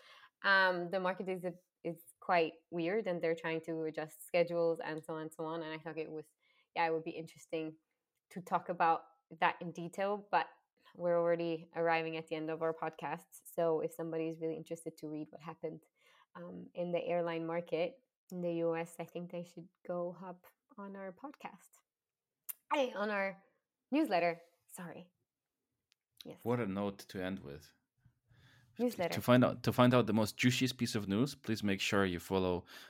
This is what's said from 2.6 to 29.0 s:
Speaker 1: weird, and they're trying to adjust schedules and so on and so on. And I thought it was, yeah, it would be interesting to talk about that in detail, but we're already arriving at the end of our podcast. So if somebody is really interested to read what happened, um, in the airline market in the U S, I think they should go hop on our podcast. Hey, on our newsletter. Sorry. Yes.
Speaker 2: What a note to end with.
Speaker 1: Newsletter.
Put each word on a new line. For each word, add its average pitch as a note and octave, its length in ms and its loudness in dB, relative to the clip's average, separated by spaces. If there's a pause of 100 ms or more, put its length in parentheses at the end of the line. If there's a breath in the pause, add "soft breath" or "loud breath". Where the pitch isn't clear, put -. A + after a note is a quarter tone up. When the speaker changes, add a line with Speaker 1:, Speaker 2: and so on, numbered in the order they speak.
Speaker 1:
weird, F3+ 360 0
and F3 140 -2
they're E3 140 2
trying E3 260 -2
to D#3+ 220 -4
adjust D#3 440 -6
schedules E3+ 580 2
and D#3 200 -6
so E3 100 -8
on D#3 80 -6
and D#3+ 100 -10
so E3 120 -8
on. D#3+ 180 -4
And D#3 100 -8
I D#3+ 40 -8
thought D#3+ 200 -8
it D#3 140 -6
was, D#3 140 -10 (500)
yeah, E3+ 120 2
it D#3+ 60 2
would D#3+ 100 -2
be E3 80 -6
interesting D#3+ 640 -8 (580)
to F#3+ 100 -10
talk F3+ 280 -2
about E3+ 320 2 (400)
that F3 200 4
in F3 100 -6
detail, G3 600 -4
but E3+ 160 4 (480 soft breath)
we're F3 240 2
already E3+ 560 2
arriving E3 420 2
at D#3+ 120 -8
the D#3+ 60 -2
end D#3 140 -4
of D#3+ 120 -4
our D#3+ 120 2
podcast. D#3+ 520 -6 (300)
So E3 260 4
if E3 120 -4
somebody D#3+ 360 -4
is D#3+ 120 -8
really D#3+ 140 -2
interested D#3+ 440 -10
to D#3 80 -10
read D3+ 240 -6
what - 100 -18
happened, E3 400 -10 (540 soft breath)
um, F3 400 -14
in F3 160 -2
the E3+ 140 2
airline E3+ 400 2
market E3+ 500 0 (360)
in F3+ 100 -4
the F3 120 0 (120)
U E3 100 4
S, E3+ 240 -4
I F3 40 -8
think F3 280 -8
they F3 120 -8 (100)
should E3+ 140 -16 (200)
go F3 320 -4
hop F3+ 260 -14 (320)
on G3 180 -12
our G3 160 -10
podcast. - 580 -14 (1040)
Hey, C4 220 2
on G3+ 140 -2
our G3 280 -2 (540)
newsletter. F3 480 4 (360)
Sorry. F3+ 320 -14 (1160)
Yes. - 180 -14
Speaker 2:
What A#2+ 160 0
a A2+ 60 -2
note G2 340 -4 (100)
to G2 140 -6
end F#2+ 160 -4
with. C#2+ 300 -14 (1120 soft breath)
Speaker 1:
Newsletter. F#3 340 0